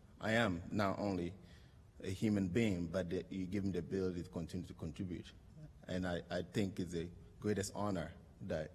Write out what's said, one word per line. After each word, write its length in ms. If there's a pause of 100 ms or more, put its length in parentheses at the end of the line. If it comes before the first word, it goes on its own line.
(200)
I 120
am 380
not 280
only 340 (720)
a 60
human 380
being, 440
but 180
that 200
you 160
give 180
me 60
the 80
ability 460
to 40
continue 380
to 80
contribute. 520 (640)
And 180
I, 140 (100)
I 120 (100)
think 280
it's 120
the 160 (320)
greatest 340
honor 380 (360)
that 260